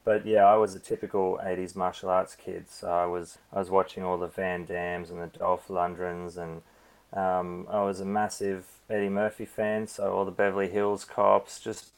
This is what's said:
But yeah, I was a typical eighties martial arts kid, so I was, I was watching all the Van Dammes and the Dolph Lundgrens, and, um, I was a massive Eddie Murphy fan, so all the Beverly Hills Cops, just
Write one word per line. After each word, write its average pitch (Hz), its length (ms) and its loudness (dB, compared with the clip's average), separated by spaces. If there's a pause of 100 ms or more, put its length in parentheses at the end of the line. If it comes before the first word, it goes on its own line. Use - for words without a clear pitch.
But 107 220 2
yeah, 104 200 6
I 104 120 10
was 104 180 2
a 95 40 -12
typical 95 640 -2
eighties 92 320 -4
martial 92 340 -4
arts 92 260 2
kid, 90 340 -12
so 92 220 -6
I 87 140 4
was, 87 340 -6 (120)
I - 60 -6
was 92 140 -2
watching 95 320 2
all 90 160 0
the 87 80 -4
Van 90 380 -4
Dammes 87 440 -4
and 87 100 -10
the 85 80 -8
Dolph 90 420 -2
Lundgrens, 87 680 -4
and, 82 240 -10 (560)
um, 90 540 -2
I 104 120 2
was 98 180 -2
a 95 40 -6
massive 101 600 -4 (240)
Eddie 104 180 0
Murphy 104 380 -2
fan, 107 420 -2
so 98 240 -4
all 95 140 0
the 95 60 -6
Beverly 98 360 2
Hills 101 380 0
Cops, 101 560 2
just - 360 -10